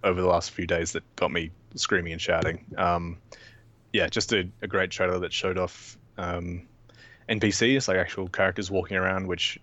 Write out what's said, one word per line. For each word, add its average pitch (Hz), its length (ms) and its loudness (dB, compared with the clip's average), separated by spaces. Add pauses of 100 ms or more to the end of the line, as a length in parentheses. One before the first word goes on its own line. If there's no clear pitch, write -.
over 92 180 2
the 92 60 4
last 85 240 2
few 90 140 -6
days 85 280 0
that 82 100 -6 (140)
got 90 140 0
me 82 200 -4 (240)
screaming 85 380 0
and 82 80 -8
shouting. 82 440 0 (120)
Um, 85 400 0 (760)
yeah, 95 140 2
just - 260 -2
a, 92 140 2 (140)
a 107 60 -6
great 92 220 0
trailer 90 300 0
that 87 140 -6
showed 92 240 0
off, - 400 -4 (200)
um, 87 460 -6 (640)
N 110 120 0
P 104 120 4
Cs, 127 360 4
like, 92 100 4
actual 92 300 -2
characters 95 440 0
walking 95 260 0
around, 92 300 0
which - 360 -2